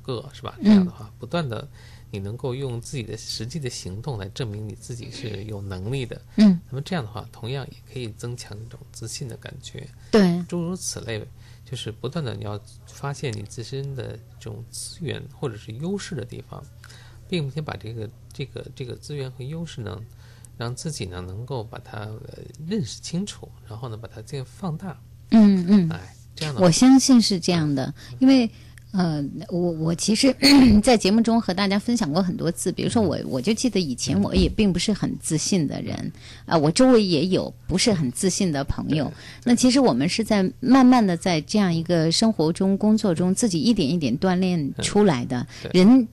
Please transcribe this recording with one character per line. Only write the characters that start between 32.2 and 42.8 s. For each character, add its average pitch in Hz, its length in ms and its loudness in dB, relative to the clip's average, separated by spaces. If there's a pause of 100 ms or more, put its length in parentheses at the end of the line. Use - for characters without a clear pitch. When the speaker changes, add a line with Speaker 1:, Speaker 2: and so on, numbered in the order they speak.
Speaker 2:
很 180 120 -2
多 147 160 -2
次， 175 220 -4
比 - 100 -6
如 - 60 -2
说 226 140 2
我， 147 160 0
Speaker 1:
嗯。 - 100 -8
Speaker 2:
我 127 140 -4
就 208 100 0
记 233 160 -2
得 202 100 0
以 151 160 -2
前 - 280 -2
我 - 120 -2
也 185 140 4
并 208 240 2
不 165 60 -2
是 202 160 0
很 - 240 -4
自 - 180 -4
信 160 320 0
的 - 140 -6
人， - 280 -8 (360)
啊， - 100 0
我 151 140 4
周 262 220 6
围 220 120 6
也 170 220 2
有 147 260 -2 (140)
不 147 100 -2
是 214 160 2
很 156 180 0
自 185 200 -2
信 185 200 0
的 139 140 -2
朋 - 240 -6
友。 147 160 0
Speaker 1:
对。 - 100 -8 (300)
Speaker 2:
那 240 100 4
其 247 160 4
实 240 80 4
我 240 140 6
们 131 160 0
是 220 160 -2
在 202 260 2 (100)
慢 254 260 6
慢 247 200 6
地 180 80 0
在 170 280 0
这 214 160 -2
样 185 160 2
一 165 80 -2
个 165 280 2
生 220 220 2
活 160 180 2
中、 190 280 0
工 214 180 4